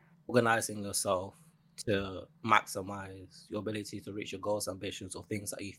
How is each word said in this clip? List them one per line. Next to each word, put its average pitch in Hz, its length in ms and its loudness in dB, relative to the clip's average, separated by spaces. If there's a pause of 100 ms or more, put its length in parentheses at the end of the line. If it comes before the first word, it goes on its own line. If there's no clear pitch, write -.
(260)
organizing 113 560 4
yourself 101 520 0 (500)
to 98 420 0 (180)
maximize 98 1080 0
your 104 100 -2
ability 104 400 -4
to 101 120 -10
reach 104 200 -6
your 95 80 -6
goals, 101 280 0
ambitions, 95 460 -6
or 87 100 -10
things 104 260 -4
that - 120 -8
you 101 160 -8